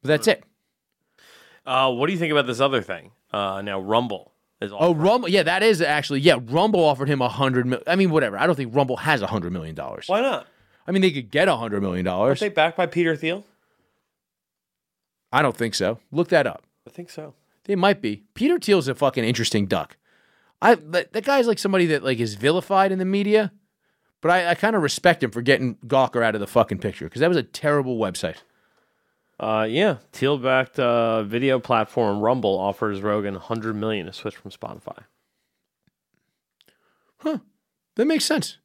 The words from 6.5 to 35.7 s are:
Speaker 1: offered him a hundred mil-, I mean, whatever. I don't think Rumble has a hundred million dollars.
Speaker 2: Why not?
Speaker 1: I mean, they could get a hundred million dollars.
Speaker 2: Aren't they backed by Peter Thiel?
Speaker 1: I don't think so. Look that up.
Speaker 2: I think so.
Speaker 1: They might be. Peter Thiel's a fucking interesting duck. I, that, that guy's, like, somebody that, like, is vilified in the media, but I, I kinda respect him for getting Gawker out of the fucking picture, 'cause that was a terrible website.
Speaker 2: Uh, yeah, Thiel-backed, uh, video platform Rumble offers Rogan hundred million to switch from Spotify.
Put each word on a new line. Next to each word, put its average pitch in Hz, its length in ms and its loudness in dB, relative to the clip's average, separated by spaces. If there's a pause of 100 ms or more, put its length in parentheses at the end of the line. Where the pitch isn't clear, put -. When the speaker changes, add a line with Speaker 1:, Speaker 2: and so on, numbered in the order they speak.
Speaker 1:
offered 139 260 2
him 143 120 0
a 123 80 0
hundred 127 380 0
mil-, 127 200 -2
I 170 100 0
mean, 190 140 4
whatever. 120 280 0
I 143 80 0
don't 170 100 2
think 120 180 -8
Rumble 131 220 0
has 147 260 2
a 98 40 -4
hundred 90 260 -4
million 80 220 -8
dollars. 65 340 -12
Speaker 2:
Why 202 140 2
not? 226 240 -4 (400)
Speaker 1:
I 170 60 -4
mean, 190 100 2
they 185 80 4
could 131 200 -8
get 156 180 2
a 151 80 2
hundred 104 260 -4
million 90 220 -2
dollars. 107 380 0
Speaker 2:
Aren't 208 100 -4
they - 20 -18
backed 160 240 2
by 180 80 0
Peter 170 280 -2
Thiel? 165 300 -6 (1900)
Speaker 1:
I 135 100 4
don't 131 140 0
think 113 180 -4
so. 104 260 -2 (100)
Look 170 200 -2
that 147 160 4
up. 85 180 -8 (220)
Speaker 2:
I - 40 -20
think 175 200 -20
so. 151 240 -18 (300)
Speaker 1:
They 196 120 -2
might 190 240 2
be. 104 240 -6 (100)
Peter 320 240 0
Thiel's 175 300 2
a 131 60 -4
fucking 131 280 0
interesting 113 440 0
duck. 87 300 -4 (640)
I, 226 140 6
that, 160 380 -4
that 208 120 -6
guy's, 277 220 2
like, 226 120 0
somebody 190 280 2
that, 151 160 0
like, 123 160 -2
is 113 160 -2
vilified 180 560 0
in 190 80 -2
the 185 60 -2
media, 202 480 0 (720)
but 160 100 2
I, 175 180 2
I 170 60 2
kinda 214 220 0
respect 165 440 2
him 123 80 -2
for 120 120 -8
getting 127 340 2 (100)
Gawker 123 380 2
out 110 100 2
of 107 60 -4
the 101 60 -4
fucking 110 320 2
picture, 92 300 -8
'cause 117 120 -8
that 156 80 2
was 180 80 2
a 135 80 0
terrible 139 540 -2
website. 90 400 -4 (1000)
Speaker 2:
Uh, 110 320 -2
yeah, 165 260 0 (160)
Thiel-backed, 131 680 0
uh, 117 440 0
video 123 360 0
platform 110 600 0
Rumble 107 380 0
offers 101 420 -4
Rogan 104 360 -4
hundred 110 380 -8
million 104 300 -6
to 92 80 -14
switch - 240 -12
from - 140 -20
Spotify. - 540 -16 (2250)